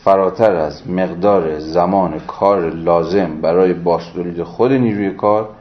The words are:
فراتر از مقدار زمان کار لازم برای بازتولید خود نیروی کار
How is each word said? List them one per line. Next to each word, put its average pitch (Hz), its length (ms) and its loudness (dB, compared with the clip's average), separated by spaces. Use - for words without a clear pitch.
فراتر 98 520 4
از 80 340 -4
مقدار 87 720 0
زمان 85 680 0
کار 98 420 2
لازم 82 720 0
برای 90 320 2
بازتولید 85 720 -4
خود 120 280 -2
نیروی 107 400 0
کار 104 380 0